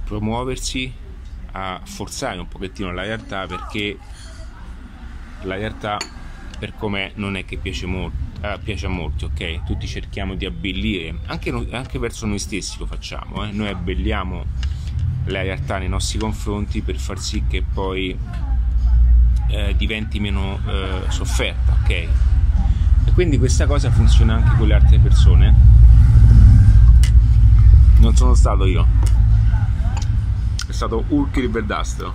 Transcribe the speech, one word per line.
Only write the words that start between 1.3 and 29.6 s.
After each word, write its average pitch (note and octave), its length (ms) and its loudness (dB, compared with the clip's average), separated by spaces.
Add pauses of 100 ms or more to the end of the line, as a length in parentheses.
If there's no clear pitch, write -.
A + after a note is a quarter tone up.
a F#2 320 -10
forzare G2+ 560 -12
un E2+ 80 -12
pochettino F#2 440 -12
la F2+ 120 -10
realtà, G2+ 440 -10
perché G2+ 500 -10 (1400)
la F#2+ 140 -10
realtà G#2 420 -8 (640)
per - 160 -12
com'è G2+ 400 -8
non G2 200 -8
è F#2 100 -10
che F#2+ 120 -14
piace - 280 -10
mol-, F#2 260 -8 (300)
eh, G2+ 220 -10
piace G2+ 220 -10
a F#2+ 40 -6
molti, E2+ 360 -8
ok? D#2+ 380 -10
Tutti - 240 -8
cerchiamo F#2+ 480 -10
di F2+ 100 -8
abbellire, F2+ 800 -8
anche E3 260 -10
no-, A#2+ 200 -8
anche B2+ 280 -12
verso A#2 260 -10
noi G#2 140 -6
stessi - 400 -12
lo B2 60 -12
facciamo, F2 600 -12
eh? G#2+ 60 -12
Noi G#2 180 -8
abbelliamo F#2 760 -8 (800)
la F#2+ 160 -6
realtà F#2+ 360 -8
nei F#2 120 -8
nostri F#2+ 300 -6
confronti G#2 640 -6
per F#2 160 -8
far F#2+ 220 -10
sì - 280 -8
che F#2 140 -4
poi, F#2+ 560 -6 (1300)
eh, G2+ 260 -2
diventi G#2+ 440 -4
meno, G2 480 -4
eh, F#2+ 420 -6
sofferta, - 720 -2
ok? - 80 0
E - 1200 0
quindi D#3+ 240 2
questa B2 280 2
cosa B2+ 240 0
funziona A2+ 460 4
anche A#2 220 2
con A2+ 100 2
le - 60 2
altre - 260 6
persone. - 560 6 (2500)
Non A2+ 160 6
sono A2+ 200 4
stato A2 300 2
io, F2 200 0 (1800)